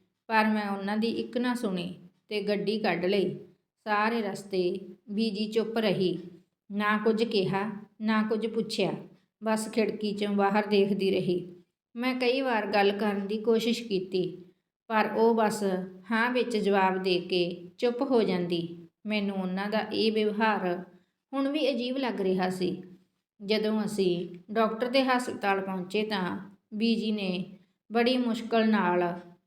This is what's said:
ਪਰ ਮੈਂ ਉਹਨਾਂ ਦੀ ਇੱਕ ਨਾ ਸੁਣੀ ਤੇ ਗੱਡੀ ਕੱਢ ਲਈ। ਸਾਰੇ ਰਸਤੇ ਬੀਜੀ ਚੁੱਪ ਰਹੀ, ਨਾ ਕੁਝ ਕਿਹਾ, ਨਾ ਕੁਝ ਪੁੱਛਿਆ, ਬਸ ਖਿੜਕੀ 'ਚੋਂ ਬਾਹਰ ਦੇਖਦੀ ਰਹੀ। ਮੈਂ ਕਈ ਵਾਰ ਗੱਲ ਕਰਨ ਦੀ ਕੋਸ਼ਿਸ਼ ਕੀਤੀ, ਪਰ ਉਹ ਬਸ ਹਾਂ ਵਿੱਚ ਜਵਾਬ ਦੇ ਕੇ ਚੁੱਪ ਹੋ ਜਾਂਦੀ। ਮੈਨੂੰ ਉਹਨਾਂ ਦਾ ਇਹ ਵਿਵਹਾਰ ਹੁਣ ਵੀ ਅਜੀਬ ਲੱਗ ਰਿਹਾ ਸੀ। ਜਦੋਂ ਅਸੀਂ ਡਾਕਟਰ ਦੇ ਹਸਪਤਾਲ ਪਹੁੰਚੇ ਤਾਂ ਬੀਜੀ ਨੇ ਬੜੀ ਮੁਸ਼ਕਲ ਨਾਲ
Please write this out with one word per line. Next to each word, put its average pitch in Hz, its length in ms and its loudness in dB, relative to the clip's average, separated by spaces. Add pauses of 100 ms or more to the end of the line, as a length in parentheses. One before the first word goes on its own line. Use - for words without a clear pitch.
(260)
ਪਰ 220 200 4
ਮੈਂ 214 240 0
ਉਹਨਾਂ 196 260 -4
ਦੀ 220 120 0
ਇੱਕ 226 300 -4
ਨਾ 247 160 0
ਸੁਣੀ 185 400 -4 (340)
ਤੇ 208 140 -2
ਗੱਡੀ 202 360 0
ਕੱਢ 180 260 0
ਲਈ। 185 340 0 (460)
ਸਾਰੇ 220 380 0
ਰਸਤੇ 190 560 -2 (320)
ਬੀਜੀ 214 360 -2
ਚੁੱਪ 220 320 -2
ਰਹੀ, 180 400 2 (540)
ਨਾ 208 260 2
ਕੁਝ 220 260 2
ਕਿਹਾ, 196 460 0 (320)
ਨਾ 214 200 2
ਕੁਝ 220 240 -2
ਪੁੱਛਿਆ, 220 460 -2 (520)
ਬਸ 220 260 -2
ਖਿੜਕੀ 214 420 0
'ਚੋਂ 208 220 -2
ਬਾਹਰ 202 320 4
ਦੇਖਦੀ 196 440 4
ਰਹੀ। 180 440 0 (420)
ਮੈਂ 254 180 -2
ਕਈ 254 260 2
ਵਾਰ 226 260 0
ਗੱਲ 208 260 4
ਕਰਨ 202 340 -2
ਦੀ 214 120 -4
ਕੋਸ਼ਿਸ਼ 226 440 2
ਕੀਤੀ, 180 640 -2 (440)
ਪਰ 214 280 2
ਉਹ 226 180 6
ਬਸ 208 300 2 (460)
ਹਾਂ 226 200 2
ਵਿੱਚ 240 260 0
ਜਵਾਬ 190 460 4
ਦੇ 180 180 2
ਕੇ 180 580 -2
ਚੁੱਪ 240 240 0
ਹੋ 262 200 4
ਜਾਂਦੀ। 175 640 -2 (180)
ਮੈਨੂੰ 202 300 -2
ਉਹਨਾਂ 190 340 -2
ਦਾ 220 80 0
ਇਹ 208 340 0
ਵਿਵਹਾਰ 202 720 0 (480)
ਹੁਣ 269 160 -2
ਵੀ 285 220 0
ਅਜੀਬ 247 260 -2
ਲੱਗ 233 240 -4
ਰਿਹਾ 190 300 0
ਸੀ। 180 320 -4 (640)
ਜਦੋਂ 214 380 0
ਅਸੀਂ 175 440 -2 (220)
ਡਾਕਟਰ 220 360 0
ਦੇ 262 160 2
ਹਸਪਤਾਲ 240 580 0
ਪਹੁੰਚੇ 190 420 -4
ਤਾਂ 196 480 -2 (240)
ਬੀਜੀ 220 380 2
ਨੇ 185 460 -4 (340)
ਬੜੀ 240 240 4
ਮੁਸ਼ਕਲ 226 520 2
ਨਾਲ 180 520 2 (260)